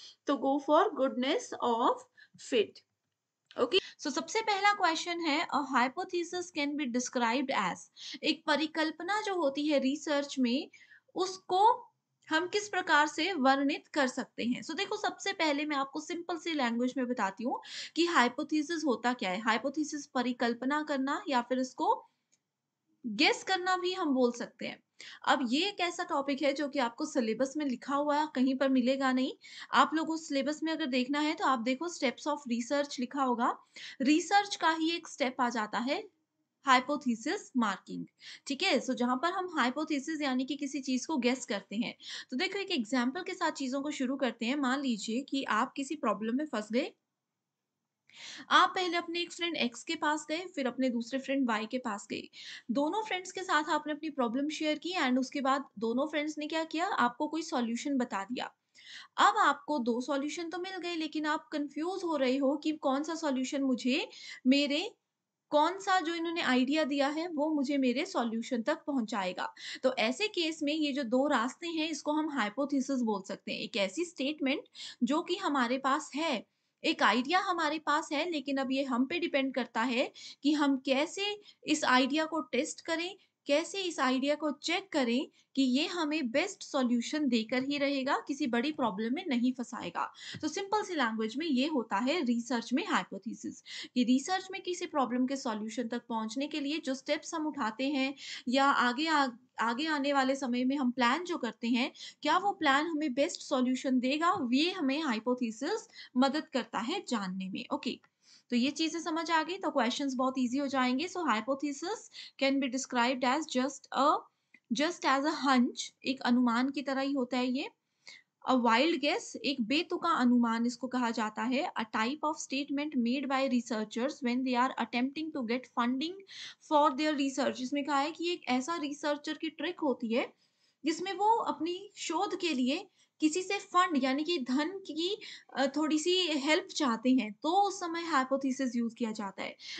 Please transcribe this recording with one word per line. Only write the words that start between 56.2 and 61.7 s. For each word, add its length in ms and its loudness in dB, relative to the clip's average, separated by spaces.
ने 100 -6
क्या 160 -2
किया, 240 -2
आपको 400 2
कोई 140 -4
सॉल्यूशन 560 -2
बता 260 -2
दिया। 280 -6
अब 200 6
आपको 420 4
दो 220 0
सॉल्यूशन 480 -4
तो 80 -6
मिल 200 -6
गए, 180 -4
लेकिन 300 -4
आप 220 -2
कंफ्यूज 560 -4